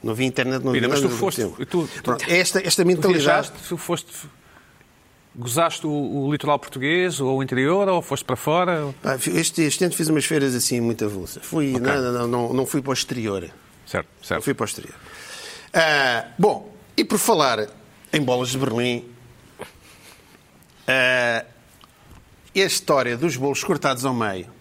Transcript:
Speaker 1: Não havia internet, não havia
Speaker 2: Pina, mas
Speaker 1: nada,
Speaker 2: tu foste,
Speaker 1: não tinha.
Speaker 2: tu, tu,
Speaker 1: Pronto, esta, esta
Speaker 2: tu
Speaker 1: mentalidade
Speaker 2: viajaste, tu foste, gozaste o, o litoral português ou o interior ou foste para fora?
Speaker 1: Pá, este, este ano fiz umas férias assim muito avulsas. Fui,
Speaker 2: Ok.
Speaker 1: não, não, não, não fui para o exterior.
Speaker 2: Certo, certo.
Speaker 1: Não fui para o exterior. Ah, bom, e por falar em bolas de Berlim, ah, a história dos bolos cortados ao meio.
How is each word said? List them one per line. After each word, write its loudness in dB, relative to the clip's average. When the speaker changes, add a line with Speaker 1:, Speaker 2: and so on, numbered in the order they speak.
Speaker 1:
Não -2
havia 0
internet, 0
não 0
havia 2
Speaker 2:
Pina, 2
mas 2
Speaker 1:
nada, 0
Speaker 2:
tu -4
foste, -2
Speaker 1:
não 0
tinha. -8
Speaker 2:
tu, 0
tu, -12
Speaker 1:
Pronto, -2
esta, 2
esta 2
Speaker 2:
tu 6
Speaker 1:
mentalidade 4
Speaker 2:
viajaste, 2
tu -6
foste, -6
gozaste 0
o, -2
o -2
litoral 2
português -2
ou 0
o 0
interior 2
ou 2
foste -4
para -2
fora? 0
Speaker 1:
Pá, -2
este, 0
este 2
ano 0
fiz -2
umas 2
férias 2
assim 0
muito 0
avulsas. -8
Fui, 0
Speaker 2:
Ok. 0
Speaker 1:
não, 0
não, -2
não, 0
não 2
fui -2
para -4
o 0
exterior. -4
Speaker 2:
Certo, -4
certo. -4
Speaker 1:
Não -4
fui -2
para -2
o -2
exterior. -12
Ah, 4
bom, 2
e 2
por 0
falar 2
em 2
bolas 2
de -4
Berlim, 0
ah, 2
a 4
história 2
dos -2
bolos -2
cortados 0
ao 0
meio. -2